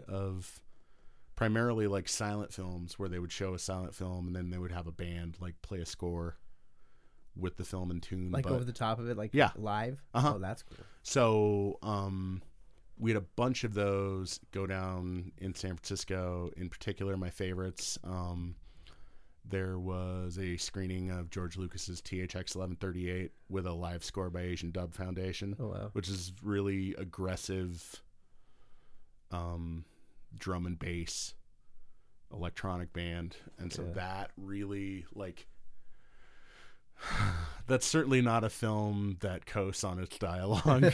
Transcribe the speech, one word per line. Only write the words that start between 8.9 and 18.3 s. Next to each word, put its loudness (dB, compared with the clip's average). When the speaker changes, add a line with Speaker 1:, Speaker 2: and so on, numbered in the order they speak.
Speaker 2:
of -2
it, 2
like, 0
Speaker 1:
Yeah. 10
Speaker 2:
live? 0
Speaker 1:
Uh-huh. 8
Speaker 2:
Oh, -2
that's -2
cool. -14
Speaker 1:
So, 6
um, 0
we 2
had 4
a -2
bunch 4
of 0
those 2
go -2
down -2
in -2
San -2
Francisco. -2
In -2
particular, -2
my 0
favorites, -2
um, -2